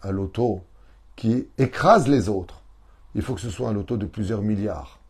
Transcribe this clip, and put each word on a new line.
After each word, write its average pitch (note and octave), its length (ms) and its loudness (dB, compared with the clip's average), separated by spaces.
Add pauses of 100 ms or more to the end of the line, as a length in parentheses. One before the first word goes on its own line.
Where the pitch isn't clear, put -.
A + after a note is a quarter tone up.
un G2 100 -6
loto G2 480 -2 (560)
qui A#2 320 0 (100)
écrase E3 480 6
les B2 220 4
autres, F#2+ 340 -6 (540)
il - 60 0
faut C3 120 -4
que F2 60 -8
ce A#2 100 -8
soit A#2+ 180 -4
un A2+ 40 -2
loto G2+ 240 -2
de G#2 100 -2
plusieurs G#2 360 -4
milliards. G2+ 680 -4